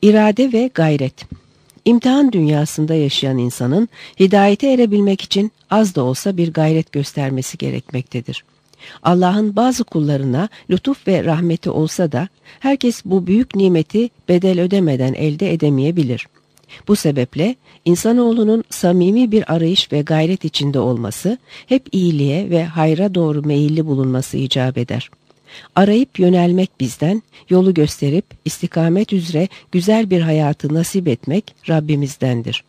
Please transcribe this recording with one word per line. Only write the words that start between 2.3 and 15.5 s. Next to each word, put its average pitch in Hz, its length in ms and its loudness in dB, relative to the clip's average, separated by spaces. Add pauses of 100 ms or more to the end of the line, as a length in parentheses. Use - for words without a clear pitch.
dünyasında 156 640 0
yaşayan 139 440 0
insanın 127 520 -2 (300)
hidayete 202 540 4
erebilmek 202 480 2
için 202 300 -2 (180)
az 208 260 2
da 143 80 0
olsa 131 340 -2
bir 165 160 0
gayret 160 380 0
göstermesi 139 680 -6
gerekmektedir. 127 880 -8 (600)
Allah'ın 185 520 2
bazı 240 280 0
kullarına 143 680 -2 (200)
lütuf - 380 -4
ve 175 160 0
rahmeti 165 460 -2
olsa 156 420 -2
da 139 160 -4 (320)
herkes 262 460 -2
bu 185 220 -2
büyük 214 280 0
nimeti 196 540 0 (200)
bedel 180 300 2
ödemeden 160 540 0
elde 156 400 -2